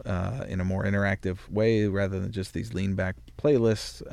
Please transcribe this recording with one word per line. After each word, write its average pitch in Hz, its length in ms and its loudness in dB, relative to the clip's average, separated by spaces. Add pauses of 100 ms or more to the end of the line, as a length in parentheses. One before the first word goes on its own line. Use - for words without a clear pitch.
uh, 95 420 -2
in 92 140 -2
a - 20 0
more 95 220 0
interactive 98 640 -2
way 107 380 4
rather 98 320 0
than 95 120 -4
just 95 220 -6
these 104 220 -6
lean-back 92 400 0 (200)
playlists. 117 760 2